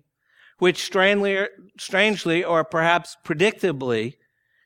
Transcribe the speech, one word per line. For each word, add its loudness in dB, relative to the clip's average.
which 2
strangely, 0
strangely 0
or 0
perhaps 0
predictably -2